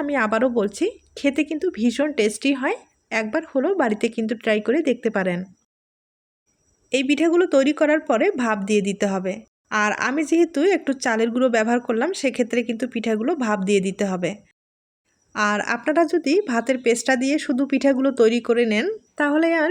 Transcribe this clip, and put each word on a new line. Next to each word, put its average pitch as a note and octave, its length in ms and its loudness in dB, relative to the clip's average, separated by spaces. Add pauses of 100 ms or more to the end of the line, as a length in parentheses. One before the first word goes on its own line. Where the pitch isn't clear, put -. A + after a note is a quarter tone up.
আমি C#4+ 120 -4 (100)
আবারও A3 240 0 (100)
বলছি, G#3 260 -2 (340)
খেতে C#4+ 320 0
কিন্তু D#4+ 160 -4 (120)
ভীষণ A#3+ 300 0 (100)
টেস্টি A3+ 320 0 (100)
হয়। D#4+ 160 -2 (440)
একবার A3 300 -4
হলেও C#4+ 320 0
বাড়িতে A3 240 0 (100)
কিন্তু A3+ 260 -4
ট্রাই G#3+ 240 0
করে B3+ 120 0 (100)
দেখতে A#3+ 280 -2
পারেন। F#3 220 -2 (1500)
এই C4+ 160 2
পিঠাগুলো D#4+ 360 4 (100)
তৈরি C4+ 260 4
করার D4+ 280 2
পরে B3 180 2 (160)
ভাপ A3 160 0 (100)
দিয়ে G#3 200 2
দিতে G3+ 240 -2
হবে। F#3+ 200 -4 (500)
আর G#3 80 2 (180)
আমি C#4 220 -2
যেহেতু E4 300 2 (160)
একটু - 160 -2 (120)
চালের A3+ 300 2
গুঁড়ো B3+ 220 2
ব্যবহার A3+ 300 2
করলাম, B3 240 0 (100)
সেক্ষেত্রে A#3+ 480 0
কিন্তু A3+ 240 -4
পিঠাগুলো A3+ 400 -2 (120)
ভাপ G#3+ 140 0 (100)
দিয়ে G3+ 180 4
দিতে G3 260 -4
হবে। F3+ 200 -4 (1000)
আর G#3 240 0 (160)
আপনারা D4+ 280 0 (120)
যদি D4+ 200 2 (160)
ভাতের A#3 340 0
পেস্টটা B3 380 2
দিয়ে C4+ 140 0 (100)
শুধু C4+ 240 0
পিঠাগুলো C4+ 400 2 (100)
তৈরি A3+ 280 4
করে A#3+ 240 4
নেন, A3 140 0 (340)
তাহলে D4+ 280 2 (140)
আর D#4 80 0